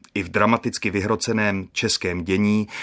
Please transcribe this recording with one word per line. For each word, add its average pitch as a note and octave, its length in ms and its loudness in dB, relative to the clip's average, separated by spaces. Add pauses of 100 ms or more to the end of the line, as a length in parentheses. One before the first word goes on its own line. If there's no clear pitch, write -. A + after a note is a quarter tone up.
(140)
i G2+ 80 -2
v F2 60 -6
dramaticky G#2+ 600 0
vyhroceném G#2 840 0
českém F2+ 520 -2
dění G#2 440 2 (140)